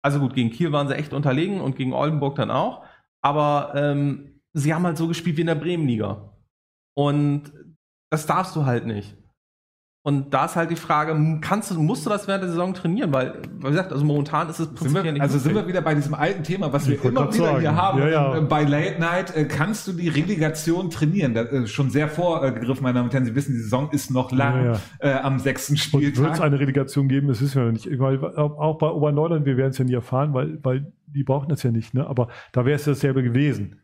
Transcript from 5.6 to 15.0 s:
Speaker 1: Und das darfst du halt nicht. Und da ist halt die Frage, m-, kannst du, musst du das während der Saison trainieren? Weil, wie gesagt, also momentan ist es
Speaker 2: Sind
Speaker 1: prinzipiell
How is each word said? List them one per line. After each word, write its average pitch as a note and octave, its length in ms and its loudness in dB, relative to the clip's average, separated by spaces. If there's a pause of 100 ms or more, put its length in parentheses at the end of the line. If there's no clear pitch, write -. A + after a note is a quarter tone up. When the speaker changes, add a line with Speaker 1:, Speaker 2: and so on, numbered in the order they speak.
Speaker 1:
Und C#3+ 560 0 (600)
das D#3 160 -2
darfst F3+ 280 0
du D3+ 100 0
halt C3+ 200 0
nicht. G2+ 320 -6 (840)
Und C#3 320 0
da C3+ 120 4
ist E3+ 100 -6
halt E3 160 0
die E3 60 -2
Frage, D#3 340 0
m-, D#3 300 2
kannst G#3 280 -2
du, D#3+ 140 0
musst D#3+ 220 0
du A#3 40 -2
das G3+ 160 -2
während G3 160 -2
der F#3 80 -4
Saison F3 240 -2
trainieren? F3+ 380 -2
Weil, C3 300 -2 (180)
wie C3 80 -6
gesagt, F3+ 240 0
also C#3+ 140 0
momentan D3 420 0
ist D#3 100 -10
es D#3+ 100 -4
Speaker 2:
Sind B2+ 100 -14
Speaker 1:
prinzipiell D#3+ 260 2